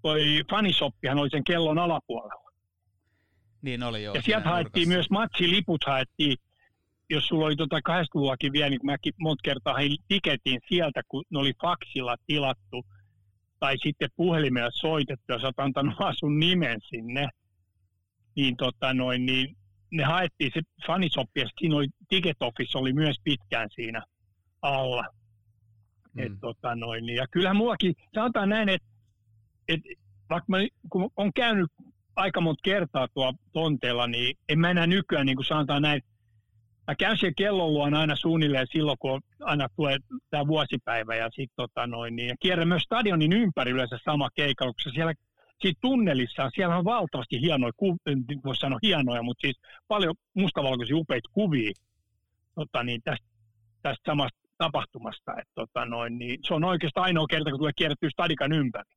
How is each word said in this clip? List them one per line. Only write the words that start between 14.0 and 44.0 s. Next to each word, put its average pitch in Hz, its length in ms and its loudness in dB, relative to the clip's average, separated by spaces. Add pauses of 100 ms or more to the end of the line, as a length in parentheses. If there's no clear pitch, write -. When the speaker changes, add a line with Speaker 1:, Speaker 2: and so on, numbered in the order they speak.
Speaker 1:
puhelimella 139 540 2
soitettu, 143 600 -2
ja 117 80 -2
sä 131 60 -4
oot 131 140 -4
antanut 139 360 0
<laughs> - 40 -12
vaan 185 180 0
sun 147 200 0
nimen 156 440 2
sinne. 120 460 -6 (1080)
Niin, 135 200 0
tota 131 380 -2
noin, 127 320 0
niin 131 300 0 (340)
ne 156 140 -2
haettiin 165 500 0
se 160 60 0 (260)
fanishoppi, 165 540 0
ja 120 60 0 (140)
siinä 156 160 2
oli, 143 100 2 (220)
Ticket 180 320 0
Office 123 380 -4
oli 131 140 0
myös 147 320 2
pitkään 117 500 -2
siinä 113 280 -8 (600)
alla. 131 420 0 (1080)
Speaker 3:
Mm. 127 80 -6
Speaker 1:
Et, 113 180 -6
tota 120 360 -8
noin, 117 300 -6
niin, 117 100 -4
ja 131 140 -2
kyllähän 190 260 2
mullakin, 202 380 2 (200)
sanotaan 220 340 0
näin, 214 200 2
että 185 200 0 (800)
et 160 120 0 (500)
vaikka 170 180 -2
mä, 185 80 2 (340)
kun 190 260 -2
on 202 160 0
käynyt 220 380 2 (460)
aika 190 240 0
monta 160 240 2
kertaa 170 500 0
tuolla 131 180 0 (200)
tonteella, 123 540 0
niin 120 300 -2 (120)
en 151 100 2
mä 170 120 4
enää 170 160 4
nykyään, 170 400 2
niin 131 100 2
kuin 135 100 -4
sanotaan 147 360 0
näin, 147 200 2 (840)
mä 143 80 -2
käyn 196 240 2
siellä 180 180 2
kellon 190 380 2
luona 147 260 2
aina 151 160 2
suunnilleen 147 560 2
silloin, 151 280 0
kun 135 120 -2
on, 139 80 -4 (200)
aina 147 360 0
tulee 139 220 0 (320)
tää 147 160 0
vuosipäivä, 117 720 0
ja 113 160 -2
sit, 135 240 -8
tota 120 300 -4
noin, 117 300 -6
niin, 120 120 -4
ja 123 120 -4
kierrän 170 280 2
myös 170 140 2
stadionin 180 500 2
ympäri 170 380 2
yleensä 127 340 -2